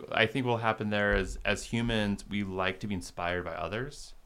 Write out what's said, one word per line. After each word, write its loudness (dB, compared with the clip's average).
I 6
think 0
what'll 2
happen 0
there 4
is, 0
as 0
humans, 0
we -2
like -2
to -4
be -2
inspired -2
by -6
others. -6